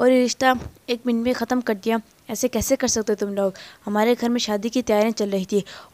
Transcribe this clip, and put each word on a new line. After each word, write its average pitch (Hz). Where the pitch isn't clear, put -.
और 247
ये 262
रिश्ता 254
एक 240
मिनट 233
में 247
ख़त्म 247
कर 226
दिया, 226
ऐसे 240
कैसे 240
कर 254
सकते 220
हो 208
तुम 202
लोग? 196
हमारे 214
घर 240
में 240
शादी 214
की 254
तैयारियां 214
चल 202
रही 190
थी 202